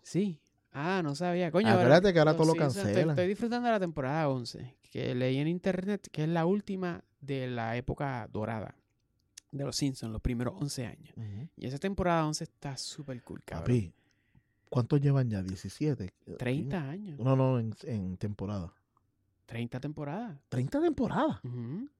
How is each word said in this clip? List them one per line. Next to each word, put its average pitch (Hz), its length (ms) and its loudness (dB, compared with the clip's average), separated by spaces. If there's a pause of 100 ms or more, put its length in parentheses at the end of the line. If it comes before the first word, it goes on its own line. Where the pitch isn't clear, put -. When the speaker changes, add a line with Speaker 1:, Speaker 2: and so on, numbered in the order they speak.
Speaker 1:
Sí. 175 360 -2 (340)
Ah, 175 300 -2
no 143 120 -2
sabía. 175 360 0
Coño, 196 180 4
Speaker 2:
Acuérdate 180 400 8
Speaker 1:
ahora 185 40 4
Speaker 2:
que 165 60 6
ahora 151 140 8
Speaker 1:
Los 165 40 4
Speaker 2:
todo 160 120 6
lo 165 40 6
Speaker 1:
Simpsons, 147 240 2
estoy, 101 160 0
Speaker 2:
cancelan. 156 180 4
Speaker 1:
estoy 180 180 2
disfrutando 240 380 -2
de 233 60 4
la 214 80 2
temporada 156 480 0
once, 127 480 -4 (140)
que 131 240 -2
leí 127 240 2
en 147 100 0
internet 185 640 -2
que 151 120 -4
es 156 40 0
la 165 160 2
última 185 580 -2 (180)
de 135 280 -4
la 117 300 -2
época 127 520 -4
dorada 107 440 -6 (760)
de 139 140 -6
Los 135 120 -4
Simpsons, 131 360 -4
los 107 80 -6
primeros 123 400 -2
once 139 260 -6
años. - 300 -16
Speaker 2:
Ujú. 107 400 -10
Speaker 1:
Y - 100 -10
esa 135 120 -6
temporada 175 480 0
once 151 180 -4
está 139 320 -10
súper - 460 -10
cool, - 220 -14
cabrón. 82 220 -8
Speaker 2:
Papi, 113 260 2 (760)
¿cuántos 127 320 2
llevan 135 300 4
ya? 98 120 0
Diecisiete. 98 680 -4 (260)
Speaker 1:
Treinta 135 520 -2
años. 180 280 -10
Speaker 2:
No, 131 180 4
no, 131 220 4
en, 113 160 -2 (100)
en 95 340 -4
temporada. 98 540 -6 (760)
Speaker 1:
Treinta 117 340 -6
temporadas. 151 580 -8 (120)
Speaker 2:
Treinta 131 300 -2
temporadas. 262 600 0
Speaker 1:
Ujú. 123 460 -6 (120)